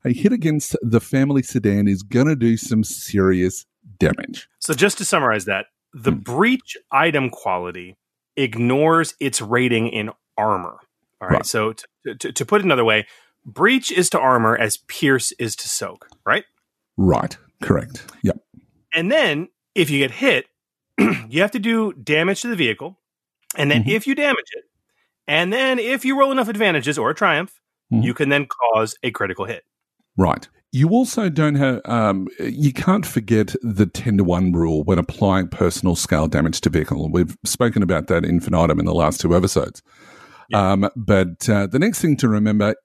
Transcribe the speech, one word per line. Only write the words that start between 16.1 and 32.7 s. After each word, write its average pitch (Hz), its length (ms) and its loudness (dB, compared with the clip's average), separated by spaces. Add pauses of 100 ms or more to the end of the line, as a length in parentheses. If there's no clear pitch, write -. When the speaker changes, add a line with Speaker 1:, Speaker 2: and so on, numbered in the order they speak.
Speaker 2:
right? 143 180 0 (520)
Speaker 1:
Right. 87 400 0 (260)
Correct. - 420 -4 (180)
Yep. 90 160 -2 (540)
Speaker 2:
And 165 180 -2
then 190 380 0 (260)
if 170 160 2
you 143 80 0
get 135 120 0
hit, 220 360 0 (520)
<clears throat> 131 300 0
you 135 140 -2
have 208 100 2
to 254 60 -4
do 220 360 0
damage 160 480 0
to 240 60 -6
the 233 80 -4
vehicle, 143 420 -4 (580)
and 143 140 0
then 135 120 4
Speaker 1:
Mm-hmm. 110 80 -2
Speaker 2:
if 214 160 -2
you 269 80 0
damage 285 380 -2
it, - 120 -16 (640)
and 170 260 0
then 262 260 0
if 247 260 -4
you 269 140 0
roll 277 140 4
enough 254 160 0
advantages 165 500 0
or 120 120 0
a 156 40 -2
triumph, 175 460 0 (320)
Speaker 1:
Mm-hmm. 113 100 2
Speaker 2:
you 120 120 0
can 139 160 0
then 143 160 2
cause 110 580 0
a 123 80 -2
critical 98 320 -6
hit. 98 180 -10 (540)
Speaker 1:
Right. 90 320 0 (240)
You 135 180 2
also 226 380 0
don't 151 260 0
have, 135 300 0
um, 104 420 0 (140)
you 143 320 0